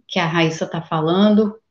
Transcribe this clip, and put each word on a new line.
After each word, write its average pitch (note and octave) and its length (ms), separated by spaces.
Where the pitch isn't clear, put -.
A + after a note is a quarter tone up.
que - 120
a E3+ 80
Raíssa E3 400
tá E3 140
falando. G3+ 720